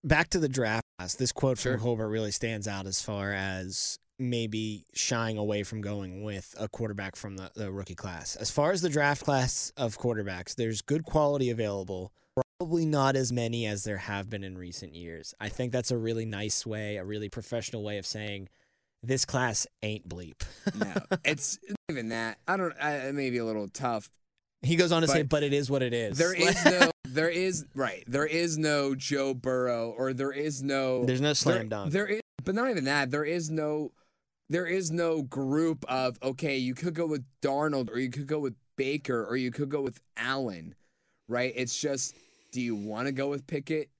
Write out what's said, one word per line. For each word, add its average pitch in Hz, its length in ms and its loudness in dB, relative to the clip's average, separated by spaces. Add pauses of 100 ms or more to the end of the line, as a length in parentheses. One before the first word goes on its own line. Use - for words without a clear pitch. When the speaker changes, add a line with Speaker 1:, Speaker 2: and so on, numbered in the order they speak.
Speaker 1:
back 156 260 6
to 190 80 0
the 151 100 4
draft 113 360 2 (140)
class, 90 160 -6
this 127 180 0
quote 131 260 2
from 123 140 0
Speaker 2:
Sure. 107 60 0
Speaker 1:
Colbert 110 300 0
really 107 220 -2
stands 110 360 -4
out 98 200 -4
as 95 160 -2
far 101 300 -2
as 95 640 -2 (200)
maybe 110 760 -2
shying 113 440 0
away 104 240 0
from 107 180 -6
going 98 440 -6
with 101 340 -8
a 107 100 -4
quarterback 101 460 -4
from 98 220 -10
the, 92 180 -10
the 104 160 -6
rookie 98 240 -6
class. 90 400 -8
As - 160 -4
far 151 220 4
as 185 80 2
the 175 80 2
draft 143 360 2
class 131 520 2
of 117 220 -2
quarterbacks, 98 580 -2
there's 113 260 0
good 160 220 0
quality 143 460 4
available, 98 640 -2 (460)
probably 165 280 0
not 139 280 6
as 131 160 2
many 117 360 0
as 101 180 -2
there 101 140 -2
have 101 300 -4
been 101 140 -6
in 92 160 -10
recent 87 360 -12
years. 85 440 -12
I 107 120 -6
think 123 200 -2
that's 123 220 0
a 120 60 2
really 113 260 0
nice 107 420 -2
way, 107 300 -4
a 92 80 -6
really 104 240 -6
professional 110 560 -6
way 104 140 -4
of 92 80 -8
saying 101 420 -6 (560)
this 127 200 2
class 123 420 0 (180)
ain't 107 240 -4
bleep. 87 340 -10 (160)
<laughs> - 160 -2
Speaker 2:
No, 208 200 -2 (300)
it's 147 320 0 (120)
not 202 80 -6 (120)
even 123 200 -4
that. 113 300 -4 (100)
I 190 80 2
don't, 180 260 0
I, 147 140 0
it 135 180 -4
may 135 160 0
be 120 80 0
a 117 60 0
little 107 240 -2
tough. 117 420 -4 (520)
Speaker 1:
He 151 120 4
goes 170 160 6
on 165 120 6
to 156 60 4
say, 139 140 6
Speaker 2:
But 139 80 0
Speaker 1:
"But 147 140 4
it 139 80 2
is 139 180 2
what 139 140 4
it 120 100 0
is." 117 240 0
Speaker 2:
There 175 160 4
Speaker 1:
<laughs> - 20 -2
Speaker 2:
is 175 280 4
no, 180 260 8 (140)
there 156 260 2
is, 175 340 0 (120)
right, 110 320 0
there 143 180 2
is 160 320 2
no 143 380 4
Joe 135 360 0
Burrow, 123 640 0
or 131 160 0
there 135 200 0
is 143 320 -2
no 131 400 2
Speaker 1:
There's 127 160 2
no 147 120 4
slam 135 240 4
Speaker 2:
there, 113 100 0
Speaker 1:
dunk. 107 260 -2
Speaker 2:
there 202 160 2
is, 214 120 -2 (240)
but 190 120 0
not 247 140 2
even 165 140 0
that. 139 280 2
There 147 120 0
is 160 260 -2
no, 151 420 -2 (580)
there 175 160 0
is 180 240 0
no 165 320 2
group 139 680 2
of, 127 340 0
okay, 135 360 0
you 127 160 0
could 165 200 -2
go 170 120 0
with 147 180 -2 (160)
Darnold, 139 500 2
or 117 100 -2
you 127 100 0
could 135 160 -6
go 151 140 0
with 127 140 -2 (220)
Baker, 135 480 0
or 123 120 -2
you 127 160 0
could 143 160 -2
go 143 120 0
with 135 200 -4 (160)
Allen, 113 580 -2 (540)
right? 120 260 0
It's 123 260 -2
just, 139 360 -2 (360)
do 123 80 -4
you 120 140 0
wanna 107 380 -2
go 135 160 0
with 139 180 -4
Pickett 156 540 -4